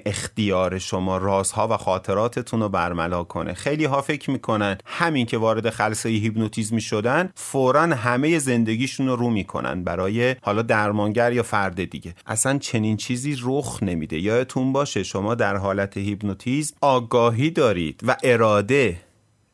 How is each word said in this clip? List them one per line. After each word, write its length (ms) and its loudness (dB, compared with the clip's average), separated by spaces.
اختیار 720 0
شما 400 -4
رازها 500 0
و 100 0
خاطراتتون 840 -2
رو 100 0
برملا 540 -2
کنه. 300 -6
خیلی 320 -2
ها 160 0
فکر 300 -4
می‌کنن 540 0
همین 400 0
که 120 -2
وارد 320 2
خلسهٔ 400 -2
هیپنوتیزم 680 0
شدن 580 0
فوراً 460 2
همهٔ 580 2
زندگیشون 680 0
رو 80 0
رو 140 0
می‌کنن 540 -4
برای 580 0
حالا 200 0
درمانگر 720 2
یا 100 2
فرد 400 -2
دیگه. 320 -10
اصلاً 300 0
چنین 400 0
چیزی 460 -4
رخ 400 -2
نمیده. 360 -2
یادتون 540 0
باشه 300 0
شما 320 -2
در 200 0
حالت 420 0
هیپنوتیزم 840 -4
آگاهی 680 4
دارید 580 0
و 160 2
اراده، 760 4